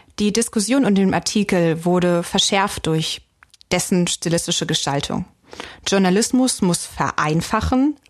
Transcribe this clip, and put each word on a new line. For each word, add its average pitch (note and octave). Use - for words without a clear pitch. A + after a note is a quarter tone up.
Die G#3
Diskussion A#3
um G#3
den F#3+
Artikel E3+
wurde F3
verschärft -
durch D#3+
dessen F3+
stilistische E3+
Gestaltung. D3
Journalismus G3+
muss F3
vereinfachen, A3